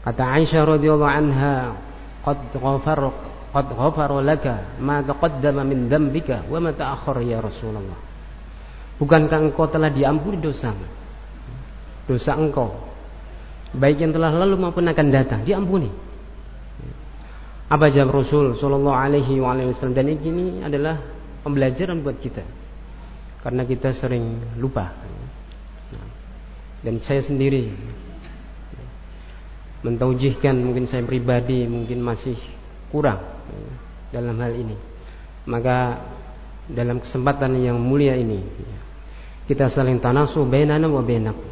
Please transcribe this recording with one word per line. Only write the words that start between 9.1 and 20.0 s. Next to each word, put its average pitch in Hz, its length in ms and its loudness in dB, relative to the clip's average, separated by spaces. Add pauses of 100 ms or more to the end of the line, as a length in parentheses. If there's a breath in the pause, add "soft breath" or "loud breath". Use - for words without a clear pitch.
engkau 156 240 2
telah 156 240 4
diampuni 151 480 2
dosamu? 123 440 -2 (1200)
Dosa 131 240 2
engkau, 135 400 0 (1040 loud breath)
baik 143 240 6
yang 160 120 4
telah 160 200 4
lalu 190 240 4
maupun 175 320 2
akan 151 240 4
datang, 120 320 2
diampuni. 185 440 2 (1800 loud breath)
Apa 151 160 8
jawab 135 380 6
Rasul 139 320 4
sallallahu 139 400 4
alaihi 135 400 4
wa 127 160 2
alihi 131 160 2
wasallam? 127 260 -2
Dan 135 160 4